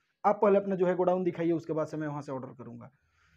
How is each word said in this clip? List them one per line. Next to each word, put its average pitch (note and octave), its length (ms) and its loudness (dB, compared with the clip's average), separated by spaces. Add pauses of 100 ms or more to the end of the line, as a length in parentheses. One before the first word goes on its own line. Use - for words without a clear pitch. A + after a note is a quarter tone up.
(240)
आप G#3 180 4
पहले G3+ 160 6
अपना G3 180 -2
जो F3+ 100 2
है F3+ 100 2
गोडाउन F3+ 280 2
दिखाइए, E3+ 280 0
उसके D#3+ 200 -2
बाद D3+ 140 -2
से D3+ 100 -10
मैं D#3 120 -6
वहाँ C#3+ 140 -8
से C#3+ 100 -10
ऑर्डर B2+ 220 -10
करूँगा। A#2 360 -16 (460)